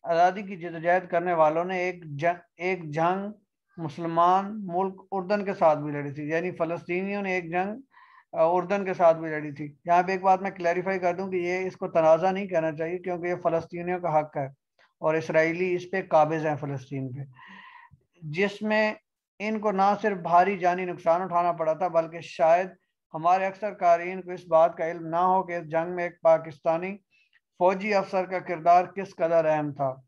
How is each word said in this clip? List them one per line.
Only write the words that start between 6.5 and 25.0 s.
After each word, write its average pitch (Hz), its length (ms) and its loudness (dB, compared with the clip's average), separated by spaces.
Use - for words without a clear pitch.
फ़लस्तीनियों 175 720 -4
ने 185 160 -2
एक 170 140 -6
जंग, 196 300 -4
अ, 165 100 2
उर्दन 180 420 2
के 185 80 -2
साथ 170 200 6
भी 160 160 -4
लड़ी 151 240 -6
थी। 147 340 -12
यहाँ 175 160 4
पे 190 100 -2
एक 185 100 -4
बात 190 180 4
मैं 196 120 -4
क्लैरिफाई 180 460 -2
कर 175 160 0
दूं 190 140 -6
कि 185 80 -4
ये, 180 260 -2
इसको 185 240 -6
तनाज़ा 165 440 4
नहीं 196 160 -4
कहना 160 240 0
चाहिए 165 260 -6
क्योंकि 175 300 -6
ये 180 80 0
फ़लस्तीनियों 175 640 -4
का 175 100 -4
हक 151 280 0
है 139 160 -6
और 160 140 0
इसराइली 165 600 0
इस 180 100 -6
पे 190 160 -4
काबिज 156 440 2
हैं 151 120 -2
फ़लस्तीन 135 560 -8
पे, 139 120 -10
जिसमें 208 760 -2
इनको 214 320 -2
ना 196 240 4
सिर्फ 202 220 -2
भारी 175 400 4
जानी 180 280 0
नुकसान 175 360 0
उठाना 175 300 0
पड़ा 160 240 0
था 180 140 -2
बल्कि 165 320 -2
शायद 175 540 2
हमारे 175 320 2
अक्सर 196 280 -6
क़ारीन 180 480 0
को 180 100 -12
इस 180 180 -12
बात 165 280 6
का 170 80 -2
इल्म 165 220 -6